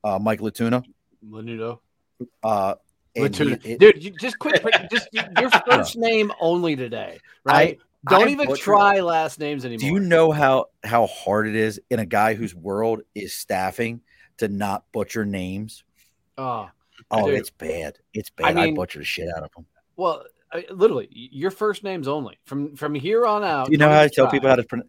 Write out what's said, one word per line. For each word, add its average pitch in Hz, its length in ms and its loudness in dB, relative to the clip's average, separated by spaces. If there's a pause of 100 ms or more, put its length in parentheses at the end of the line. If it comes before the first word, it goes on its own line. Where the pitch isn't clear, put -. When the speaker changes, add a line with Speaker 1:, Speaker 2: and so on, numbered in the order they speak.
Speaker 1:
uh, 98 180 -2
Mike 107 200 0
Latuna. 117 420 -2 (420)
Speaker 2:
Lanudo. 113 540 -12 (640)
Speaker 1:
Uh, 101 300 0 (440)
and 135 160 0
Speaker 2:
Latuna. - 300 -2
Speaker 1:
he, 110 100 -8
it 120 60 -2
Speaker 2:
Dude, 175 240 8
you 196 80 -12
just 226 280 -8
quit. 302 220 0
Pre-, 226 100 -2 (200)
just - 220 -4
y-, 220 200 -6
Speaker 1:
<laughs> 214 60 0
Speaker 2:
your 254 100 2
first 233 480 2
name 226 420 0
only 170 360 0
today, 110 440 -10 (260)
Speaker 1:
I, 135 60 2
Speaker 2:
right? 151 280 4 (280)
Don't 196 200 6
Speaker 1:
I 285 40 0
Speaker 2:
even 196 160 -2
Speaker 1:
butchered 135 160 -2
Speaker 2:
try 202 380 4
last 160 380 -2
names 147 260 -6
anymore. 117 140 -8
Speaker 1:
Do 127 80 -2
you 175 120 0
know 165 320 4
how, 139 360 4 (160)
how 113 240 2
hard 107 400 -2
it 107 80 -4
is 110 340 -2
in 120 100 0
a 110 60 -4
guy 107 300 2
whose 104 200 -8
world 104 460 -4 (140)
is 101 180 -10
staffing 113 680 -6 (360)
to 113 100 -2
not 101 440 -4
butcher 107 340 -4
names? 98 580 -8 (540)
Speaker 2:
Oh, 117 320 -8 (400)
Speaker 1:
Oh, 107 180 0
Speaker 2:
dude. - 120 0
Speaker 1:
it's - 100 -10
bad. 78 480 -10 (160)
It's 107 260 -10
Speaker 2:
I 160 140 0
Speaker 1:
bad. - 40 0
I - 80 2
Speaker 2:
mean, 156 100 0
Speaker 1:
butcher 90 240 -6
the 71 60 -12
shit 85 300 -8
out 80 80 -10
of - 140 -16
'em. 82 80 -20 (300)
Speaker 2:
well, 175 280 -4 (280)
I, 170 200 -10
literally, 190 400 0
y-, 123 200 -18
your 160 200 -6
first 208 320 -6
names 185 240 -8
only. 139 380 -6
From, 143 300 -8
from 147 200 -6
here 202 300 0
on 208 180 0
out, 151 220 -2
Speaker 1:
Do 143 60 -2
you 156 60 4
know 151 80 6
Speaker 2:
don't 151 80 8
Speaker 1:
how 151 60 8
I 151 40 8
Speaker 2:
even 147 100 2
Speaker 1:
tell 131 120 4
Speaker 2:
try. 127 60 2
Speaker 1:
people 135 180 2
how 127 60 6
to 120 80 2
pron-, 120 260 -8